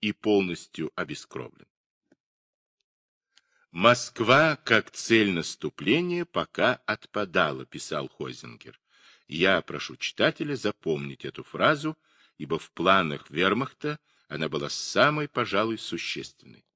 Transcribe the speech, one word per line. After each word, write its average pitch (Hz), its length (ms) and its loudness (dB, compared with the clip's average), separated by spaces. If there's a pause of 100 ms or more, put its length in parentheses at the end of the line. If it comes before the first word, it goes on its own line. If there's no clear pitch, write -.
и 107 100 -2
полностью 92 840 0
обескровлен». 71 680 -10 (2000)
«Москва 120 840 4
как - 340 2
цель 110 400 4
наступления 127 960 -2
пока - 500 -2 (100)
отпадала», 85 800 -4
писал 69 420 -8
Хойзингер. 62 720 -14 (480)
Я 85 340 2
прошу - 340 -10
читателя 147 600 -2
запомнить 73 720 -6
эту 67 180 -12
фразу, 147 540 -2 (400)
ибо 78 220 -4
в - 120 -16
планах 85 600 2
вермахта 107 680 -2 (300)
она - 220 -6
была 73 200 -4
самой, 147 580 0
пожалуй, 110 500 -2
существенной. - 880 -10 (100)